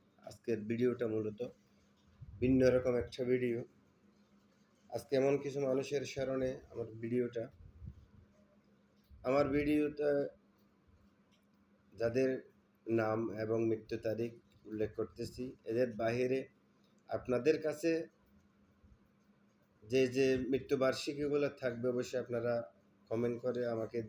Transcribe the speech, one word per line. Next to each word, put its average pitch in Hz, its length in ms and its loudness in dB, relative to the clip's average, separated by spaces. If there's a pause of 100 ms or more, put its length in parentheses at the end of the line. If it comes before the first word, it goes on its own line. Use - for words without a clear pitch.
(220)
আজকের - 360 -6 (100)
ভিডিওটা 117 440 0
মূলত 107 280 -4 (1000)
ভিন্ন 131 200 6 (140)
রকম 127 280 2
একটা 127 220 -6
ভিডিও। 123 340 2 (1300)
আজকে - 300 -6
এমন 139 220 4
কিছু 139 160 -4 (100)
মানুষের 135 340 0 (100)
স্মরণে 131 380 -2 (220)
আমার 117 160 -6 (140)
ভিডিওটা। 120 420 -2 (1800)
আমার 139 180 4 (100)
ভিডিওতে 147 540 2 (1800)
যাদের 117 380 0 (560)
নাম 110 320 2 (240)
এবং 110 160 0 (120)
মৃত্যু 110 260 -4 (100)
তারিখ 113 240 -2 (380)
উল্লেখ 107 300 -4
করতেছি, 117 460 -6 (260)
এদের 120 180 2 (120)
বাহিরে 127 400 0 (680)
আপনাদের 123 540 2
কাছে 156 280 0 (1900)
যে, 123 200 2 (140)
যে 135 100 6 (240)
মৃত্যুবার্ষিকীগুলো 139 1000 0 (120)
থাকবে, 120 320 -2
অবশ্যই 123 320 -2
আপনারা 120 300 0 (560)
কমেন্ট 117 340 0
করে 123 160 -2 (140)
আমাকে 113 240 -4 (100)